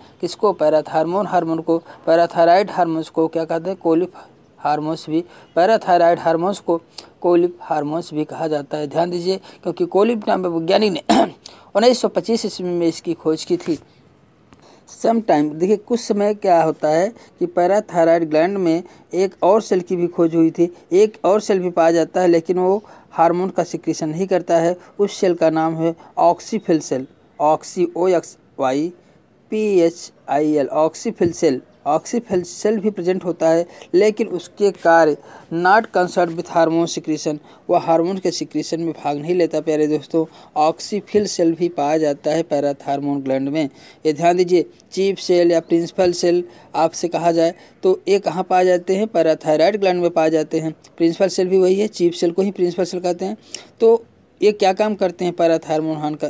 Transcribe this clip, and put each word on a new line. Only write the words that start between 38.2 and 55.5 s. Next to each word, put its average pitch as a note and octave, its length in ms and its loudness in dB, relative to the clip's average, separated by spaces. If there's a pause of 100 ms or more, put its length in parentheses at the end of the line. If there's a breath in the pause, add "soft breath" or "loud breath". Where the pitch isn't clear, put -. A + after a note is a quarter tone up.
सिक्रेशन D#3+ 500 -6
में E3 120 -4
भाग D3 240 -6
नहीं D#3 180 -4
लेता। D#3+ 260 0
प्यारे D3+ 260 0
दोस्तों, D3+ 400 -2 (300 loud breath)
ऑक्सीफिल F#3+ 680 -2
सेल E3 280 0
भी E3+ 140 -2
पाया D#3+ 300 -2
जाता D3+ 320 -2
है D#3+ 120 0
पैराथार्मोन C#3+ 800 -4
ग्लैंड C3+ 280 -2
में। D3 200 -2 (380 loud breath)
ये D#3 60 2
ध्यान E3+ 240 2
दीजिए, F3 340 2 (220 loud breath)
चीफ F#3+ 260 -2
सेल F3 340 2
या E3 80 2
प्रिंसिपल E3+ 520 0
सेल F3 320 0 (320 loud breath)
आपसे E3 320 -2
कहा E3 240 0
जाए E3 220 2 (280 loud breath)
तो F#3 260 2
ये G3 100 2
कहाँ F#3 260 -4
पाए F#3 200 2
जाते F3+ 320 2
हैं? G#3+ 100 -2
पैराथायराइड D#3+ 680 2
ग्लैंड F3+ 260 0
में E3+ 80 2
पाए D#3+ 200 0
जाते D#3+ 300 -2
हैं। D#3 140 -6 (220)
प्रिंसिपल E3+ 320 2
सेल F#3 200 -2
भी F#3+ 100 2
वही F#3 220 2
है, G#3+ 80 0
चीफ F3 260 -2
सेल F3 160 -2
को F#3+ 120 -2
ही G3+ 80 0
प्रिंसिपल F3+ 340 -2
सेल F3+ 160 -6
कहते F3+ 240 -4
हैं। G#3 120 -6 (440 loud breath)
तो A3+ 240 4 (380)
ये G#3 100 4
क्या G3 200 2
काम G#3+ 220 0
करते F3+ 300 -2
हैं? F3 100 -2
पैराथार्मोन D#3+ 640 0